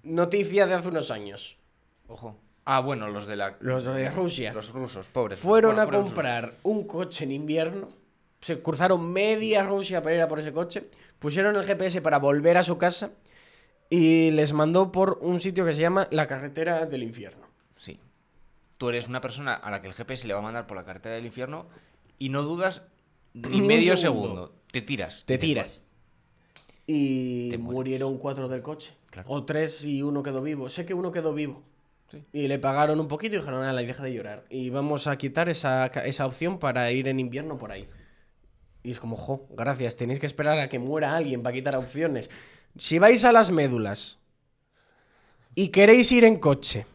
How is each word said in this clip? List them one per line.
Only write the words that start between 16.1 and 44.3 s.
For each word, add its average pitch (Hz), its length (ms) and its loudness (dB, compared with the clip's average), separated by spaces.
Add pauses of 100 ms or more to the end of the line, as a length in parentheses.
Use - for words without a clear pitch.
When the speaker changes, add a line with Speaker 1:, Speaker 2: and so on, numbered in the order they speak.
Speaker 1:
la 151 160 0
carretera 156 600 -4
del 135 160 -6
infierno. 113 440 -14 (300)
Speaker 2:
Sí. - 220 -20 (800)
Tú 123 100 -4
eres 120 200 -4
una 127 120 -6
persona 131 340 -6
a - 160 -10
la 101 120 -6
que 95 60 -14
el 92 60 -16
G 117 120 -14
P 135 80 -10
S 117 120 -12
le 107 80 -6
va 101 60 -4
a - 20 -10
mandar 113 240 -8
por 104 100 -14
la 90 80 -12
carretera 95 300 -14
del 113 120 -10
infierno 131 400 -12 (520)
y 135 120 -6
no 139 120 -2
dudas 175 400 -4 (520)
ni 120 140 -12
Speaker 1:
Ni 190 140 2
un 202 40 4
Speaker 2:
medio 180 300 6
Speaker 1:
segundo. 143 320 0
Speaker 2:
segundo. 90 260 -10 (160)
Te 127 120 -6
tiras. 104 440 -8
Speaker 1:
Te - 80 0
Speaker 2:
Dices, 139 140 0
Speaker 1:
tiras. 120 340 -4 (1040)
Y 127 640 -2
Speaker 2:
Te 120 80 -6
mueres. 117 160 -6
Speaker 1:
murieron 131 440 -4
cuatro 135 300 -6
del 127 140 -6
coche. 151 320 -14 (160)
Speaker 2:
Claro. 92 200 -16
Speaker 1:
O 139 140 -6
tres 151 400 -4
y 143 180 -4
uno 143 200 -2
quedó 135 200 -6
vivo. 139 260 -6
Sé 175 180 -10
que 185 80 -6
uno 180 180 -4
quedó 160 220 -2
vivo. 147 280 -6 (480)
Speaker 2:
Sí. 147 220 -20
Speaker 1:
Y 143 160 -2
le 135 100 0
pagaron 147 400 2
un 160 80 -2
poquito 202 300 -6
y - 20 -2
dijeron, 139 240 -6
"Ala, 131 200 -2
y 117 40 -4
deja 127 160 -10
de 131 120 -8
llorar. 104 360 -12
Y 127 200 -8
vamos 143 360 -2
a 143 100 -2
quitar 139 320 -2
esa 131 440 0
ca-, - 140 -6
esa 135 200 -2
opción 170 320 -4
para 123 320 -2
ir 131 160 0
en 131 140 -2
invierno 135 380 -6
por 110 120 -12
ahí". 98 160 -14 (960)
Y 123 100 -8
es 113 60 -10
como, 113 160 -8
"Jo, 135 360 -8
gracias, 127 440 -4
tenéis 123 240 -4
que 147 80 -4
esperar 151 320 0
a 135 100 -2
que 131 120 -6
muera 147 340 -2
alguien 139 280 -2
para 123 100 -2
quitar 135 240 -2
opciones". 135 540 -4 (480)
Si - 200 0
vais 220 260 8
a 240 80 10
Las 220 200 8
Médulas 120 640 0 (1400)